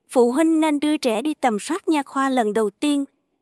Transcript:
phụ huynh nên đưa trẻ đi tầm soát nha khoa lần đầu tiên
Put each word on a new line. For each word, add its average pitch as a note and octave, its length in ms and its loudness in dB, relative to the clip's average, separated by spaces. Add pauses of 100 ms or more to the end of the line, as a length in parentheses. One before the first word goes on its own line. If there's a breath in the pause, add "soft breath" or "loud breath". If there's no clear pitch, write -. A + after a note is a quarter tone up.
phụ A#3+ 240 4
huynh D#4+ 280 2
nên D4+ 200 0
đưa D4+ 160 0
trẻ A3+ 260 -2
đi D4+ 120 -4
tầm A3+ 240 -2
soát E4 300 -6
nha D4+ 140 0
khoa C4+ 280 -2
lần A#3 220 0
đầu G#3 180 0
tiên C#4+ 340 -2 (380)